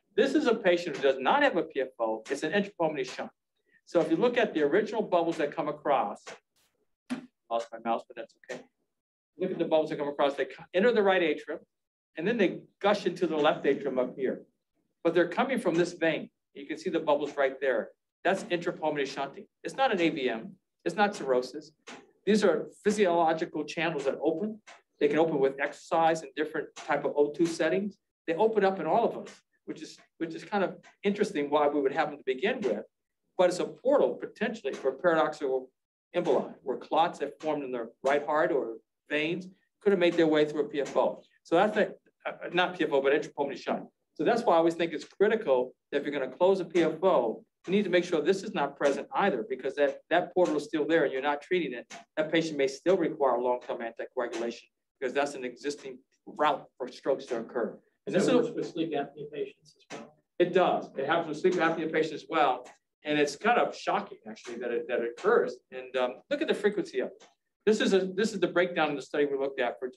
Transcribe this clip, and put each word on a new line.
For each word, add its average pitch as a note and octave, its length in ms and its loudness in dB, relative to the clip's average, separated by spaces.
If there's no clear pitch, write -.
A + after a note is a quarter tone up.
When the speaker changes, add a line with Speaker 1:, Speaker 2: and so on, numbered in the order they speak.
Speaker 1:
This C4 200 2
is D4 120 4
a A3+ 80 4
patient E3+ 420 0
who C#3+ 60 -6
does C3+ 160 4
not G3 240 4
have B3+ 140 4
a D#3 60 0
P - 180 -6
F B2+ 80 -2
O. A2 320 -2
It's C#3+ 120 -4
an D#3 100 -2
intrapulmonary D3+ 580 -2
shunt. - 200 -10
So E3+ 140 2
if D#3 100 0
you E3 60 0
look A#3+ 200 2
at A3+ 180 0
the D#3 80 0
original G#3 400 0
bubbles E3+ 360 0
that D3 180 0
come D3+ 120 -4
across, A#2 560 -2
lost A#2 220 -4
my A#2 120 -14
mouse, A#2 220 -2
but - 100 -18
that's - 180 -14
okay. B2+ 120 -10
Look F3+ 120 -2
at E3 80 -6
the E3 60 -2
bubbles D#3 260 0
that D3+ 80 -6
come C#3+ 100 -4
across. C#3+ 260 0
They C3+ 120 -2
co-, - 180 -18
enter A3 180 4
the G#3+ 100 4
right F#3 200 4
atrium, D3 380 -2
and D#3+ 100 -4
then A#3+ 100 0
they F#3 240 2
gush G3+ 260 0
into F3 200 -2
the D#3 100 -2
left D#3 300 2
atrium C3 320 0
up B2+ 180 -2
here. B2 260 -4
But E3+ 100 2
they're E3+ 140 4
coming B3+ 300 0
from E3 160 0
this E3+ 180 2
vein. D#3 360 -2
You C#3 120 -14
can D#3 100 -8
see F3+ 140 -6
the D#3+ 100 0
bubbles D3 360 0
right C3+ 240 0
there. A#2+ 300 0
That's F#3+ 200 0
intrapulmonary D#3 600 -2
shunting. - 400 -10
It's E3+ 140 -8
not C4 160 2
an F#3 80 0
A E3 80 4
V C3+ 200 -2
M. A2+ 240 -6
It's E3 120 -4
not G#3 180 2
cirrhosis. C3 580 -2
These G3+ 180 4
are D#3+ 220 2
physiological E3+ 800 2
channels D#3 400 -4
that C3 180 0
open. D#3+ 380 -2
They D3 80 4
can C#3+ 100 2
open D#3+ 200 2
with C3+ 220 0
exercise E3 600 0
and - 120 -16
different D3+ 420 -6
type D3 280 -4
of - 120 -2
O D3 140 4
two E3+ 160 0
settings. F#3+ 500 0
They E3 80 -2
open G#3+ 300 4
up F#3+ 160 2
in D#3 60 -4
all G#3+ 220 4
of - 80 -4
us, G#2 160 -12
which - 140 -12
is, - 160 -18
which E3 160 -8
is - 100 -12
kind G3+ 200 0
of D#3+ 120 -6
interesting F#3+ 440 0
why D3 200 4
we D3 120 2
would C#3 120 0
have D3+ 180 0
them D3 80 -12
to - 80 -20
begin F#3 340 -2
with. A2 240 -2
But F3+ 120 6
it's F3+ 100 -4
a - 40 0
portal B3 520 2
potentially - 580 -6
for C3 180 -2
paradoxical D3+ 800 0
emboli, C#3 360 2
where A#2+ 120 -4
clots D#3+ 440 0
that C#3+ 200 -8
formed D3 220 -2
in C3 80 -8
the A#2+ 200 -6
right C#3+ 240 2
heart D#3 240 2
or A#2 280 -2
veins E3 380 -2
could G3+ 120 4
have F3+ 80 2
made F3 140 4
their E3 120 6
way D3+ 180 4
through D3+ 180 -2
a - 60 -2
P D3 120 -4
F C3+ 160 -2
O. - 260 0
So E3 100 0
that's G#3+ 220 4
a, - 120 2
uh, D#3+ 260 -8
not F3 240 0
P D#3+ 80 0
F D3 80 -2
O, C#3 80 4
but C3+ 120 2
intrapulmonary - 440 -4
shunt. - 280 -6
So D#3 100 -4
that's - 180 2
why - 120 4
I - 20 8
always E3 180 4
think E3 180 -2
it's D3 120 -8
critical F#3+ 720 2
that C#3+ 60 0
if C#3 60 -2
you're C#3+ 140 -4
gonna C3 180 -6
close F#3 240 4
a E3+ 40 -4
P E3+ 180 2
F D#3+ 200 0
O, B2+ 420 2
you E3+ 60 -2
need G3+ 120 4
to F3 60 -4
make F3 140 4
sure D#3 180 0
this F#3+ 200 2
is - 120 -10
not C#3+ 220 -2
present C#3+ 380 0
either, D3 340 0
because C3 280 -6
that, C#3+ 220 2
that E3+ 240 2
portal D#3 220 2
is C#3+ 80 -2
still D3+ 220 -2
there D#3 180 4
and C3 80 0
you're C3 100 -4
not D3 200 -2
treating D#3 320 -2
it. A#2 180 -14
That D#3 160 -2
patient D#3+ 240 0
may C#3 100 2
still F3 300 2
require C#3 420 0
long-term B2 420 -2
anticoagulation A#2 840 -6
because B2 140 -4
that's C#3+ 220 -2
an C3 100 -10
existing C3 540 -10
route D3 380 -2
for B2 100 -8
strokes - 380 -4
to A#2+ 140 -6
occur. A2 380 -6
And - 80 -6
this G3+ 100 4
Speaker 2:
So B3 160 6
Speaker 1:
is - 120 -2
Speaker 2:
with - 200 -6
sleep D#3 200 -4
apnea C#3+ 400 -8
patients - 440 -12
as - 220 -16
well? - 160 -20
Speaker 1:
It F3 160 2
does. F3 420 2
It C3+ 80 -4
happens D#3+ 240 0
with D3+ 120 -8
sleep F3+ 140 2
apnea D#3+ 380 0
patients D3 300 -2
as - 80 -20
well. C#3+ 360 0
And D3+ 140 0
it's D3 180 2
kind A3+ 220 2
of C#3+ 180 0
shocking, F#3+ 500 -4
actually, - 300 -14
that - 140 -6
it, - 180 -4
that A#2+ 120 -2
it A#2 180 -2
occurs. - 380 2
And, C3 260 -14
um, B2 180 0
look C#4 100 0
at D4 80 -2
the G#3 60 2
frequency E3+ 460 0
of A#2 80 -4
it. - 160 -18
This G#3+ 140 4
is G#3+ 120 4
a, F#3+ 140 4
this G3 260 -2
is F#3+ 80 -4
the F3 80 2
breakdown F3 400 0
of C#3+ 80 -4
the B2+ 60 -8
study D3 240 0
we C#3 100 -2
looked C3+ 240 -4
at - 180 -2
for B2+ 180 -6